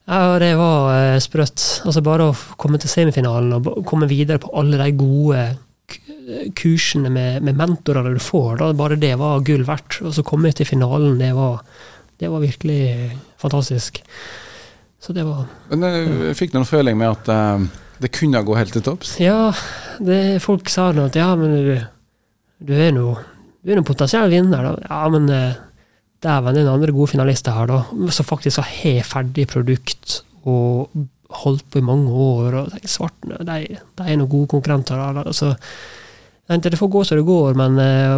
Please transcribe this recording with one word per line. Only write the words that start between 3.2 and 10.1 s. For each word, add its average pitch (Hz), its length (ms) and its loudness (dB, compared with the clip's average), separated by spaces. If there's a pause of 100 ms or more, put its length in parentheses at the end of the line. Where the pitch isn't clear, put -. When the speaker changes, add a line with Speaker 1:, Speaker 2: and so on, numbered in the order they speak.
Speaker 1:
og 120 100 0
ba-, - 200 -4
komme 151 260 0
videre 143 300 0
på - 140 -10
alle 147 240 2
de 139 140 0
gode 139 540 2 (420)
k-, 269 680 -12
kursene 160 560 0
med, 127 320 -2
med 139 140 0
mentorer 143 560 0
du 123 80 0
får, 123 400 0
da, 156 140 0
bare 151 260 0
det 143 180 2
var 143 220 0
gull 139 240 2
verdt. - 380 -6
Og 165 120 -6